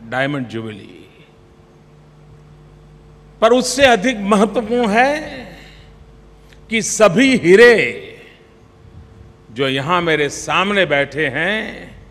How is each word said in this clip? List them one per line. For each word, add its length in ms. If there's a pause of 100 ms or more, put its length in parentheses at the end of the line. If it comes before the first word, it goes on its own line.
डायमंड 380
जुबली, 600 (2250)
पर 120
उससे 320
अधिक 380
महत्वपूर्ण 680
है 240 (1600)
कि 120
सभी 560
हीरे 380 (1800)
जो 180
यहां 340
मेरे 260
सामने 560
बैठे 440
हैं, 340 (480)